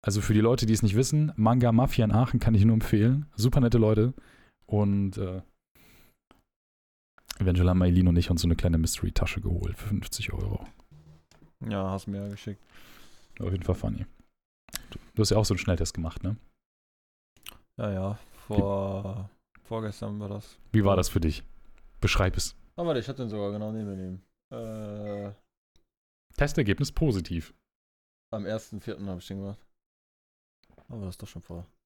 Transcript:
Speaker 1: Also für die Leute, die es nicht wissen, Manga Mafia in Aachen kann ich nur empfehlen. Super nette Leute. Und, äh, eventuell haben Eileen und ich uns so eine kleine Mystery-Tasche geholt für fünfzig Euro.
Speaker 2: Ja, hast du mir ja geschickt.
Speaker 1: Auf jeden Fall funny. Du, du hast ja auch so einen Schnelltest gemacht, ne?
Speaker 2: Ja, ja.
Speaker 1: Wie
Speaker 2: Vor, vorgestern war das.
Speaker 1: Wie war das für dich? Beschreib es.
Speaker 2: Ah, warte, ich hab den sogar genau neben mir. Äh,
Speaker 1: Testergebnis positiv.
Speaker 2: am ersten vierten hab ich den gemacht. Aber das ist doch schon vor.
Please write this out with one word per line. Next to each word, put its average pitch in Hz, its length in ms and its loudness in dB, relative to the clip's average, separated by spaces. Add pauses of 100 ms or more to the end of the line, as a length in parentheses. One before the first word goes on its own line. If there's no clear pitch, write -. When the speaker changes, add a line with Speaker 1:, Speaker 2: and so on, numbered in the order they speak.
Speaker 1:
Also 104 180 0
für 107 140 0
die 107 60 6
Leute, 120 260 4
die 110 80 4
es 104 80 2
nicht 104 140 2
wissen, 151 400 2
Manga 117 360 4
Mafia 120 320 4
in 104 80 2
Aachen 120 260 2
kann 120 160 2
ich 98 120 6
nur 113 80 6
empfehlen. 113 500 2 (120)
Super 123 240 4
nette 120 180 4
Leute. 110 340 4 (540)
Und, 101 500 0
äh, 95 240 -6 (2000)
eventuell 90 300 4
haben 92 140 4
Eileen 90 260 6
und 85 80 6
ich 87 140 2
uns 82 120 2
so 85 40 2
eine 85 100 4
kleine 82 220 2
Mystery-Tasche 85 640 -2
geholt 90 380 -4
für 104 100 -10
fünfzig - 440 -6
Euro. 98 340 -6 (1000)
Speaker 2:
Ja, 95 220 -2
hast 95 160 -6
du 104 40 -8
mir 101 120 -6
ja 101 60 -10
geschickt. 101 320 -12 (800)
Speaker 1:
Auf 95 100 -4
jeden 92 140 -4
Fall 110 100 2
funny. - 320 -4 (840)
Du, - 80 -14 (160)
du 110 80 2
hast 101 80 2
ja 101 80 4
auch 110 60 2
so 101 100 0
einen 87 40 -2
Schnelltest - 360 -2
gemacht, 80 280 -6
ne? 104 140 -4 (1400)
Speaker 2:
Ja, 110 120 -4
ja. 95 220 -4
Speaker 1:
Wie - 420 -12
Speaker 2:
Vor, 98 760 -4 (340)
vorgestern 104 560 -8
war 104 80 -10
das. 104 300 -14 (140)
Speaker 1:
Wie 107 120 4
war 98 120 6
das 90 120 2
für 87 120 0
dich? 80 220 -2 (580)
Beschreib 92 360 2
es. - 180 -4 (220)
Speaker 2:
Ah, 170 80 -6
warte, 151 160 0
ich - 80 -10
hab 127 80 -10
den 123 140 -8
sogar 101 220 -4
genau 107 200 -8
neben 95 480 -8 (300)
mir. 104 800 -10
Äh, - 20 -16 (1040)
Speaker 1:
Testergebnis 139 560 0
positiv. 95 640 -2 (800)
Speaker 2:
am 104 120 -8
ersten 107 340 -8
vierten 101 280 -10
hab 90 100 -8
ich - 80 -16
den 98 120 -10
gemacht. 98 220 -12 (1300)
Aber 107 180 -10
das 87 80 -10
ist - 80 -18
doch 98 60 -16
schon - 140 -16
vor. 87 240 -14 (200)